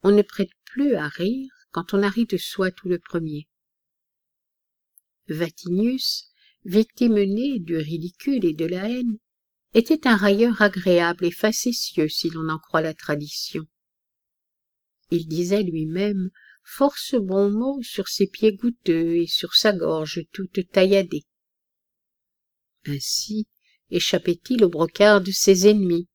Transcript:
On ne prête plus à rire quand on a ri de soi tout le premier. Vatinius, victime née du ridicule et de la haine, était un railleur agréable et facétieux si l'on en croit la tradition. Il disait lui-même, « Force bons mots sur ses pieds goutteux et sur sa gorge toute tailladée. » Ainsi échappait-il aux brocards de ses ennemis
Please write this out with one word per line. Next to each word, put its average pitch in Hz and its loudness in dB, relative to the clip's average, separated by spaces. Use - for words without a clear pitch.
On 196 4
ne 208 6
prête - -4
plus 277 0
à 151 -4
rire 247 -6
quand 175 -6
on 196 2
a 202 2
ri 220 -2
de 185 -4
soi 185 -4
tout - -14
le 175 -2
premier. 156 -8
Vatinius, 180 -4
victime 220 2
née 226 -2
du 165 -4
ridicule 170 -4
et 165 2
de 160 -4
la 180 -6
haine, 240 -4
était 285 4
un 233 6
railleur 208 2
agréable 175 2
et 170 2
facétieux 214 -2
si - -4
l'on 160 -6
en 156 -4
croit 160 -2
la 156 -4
tradition. 151 -8
Il 165 -2
disait 175 0
lui-même, « 185 -4
Force - -2
bons 196 0
mots 247 -4
sur - -8
ses - 0
pieds 214 0
goutteux 170 -2
et 170 0
sur - -6
sa 214 2
gorge 160 -4
toute 190 -8
tailladée. » 190 2
Ainsi 175 -6
échappait-il 185 0
aux 175 6
brocards 185 4
de 185 -6
ses 190 4
ennemis 185 4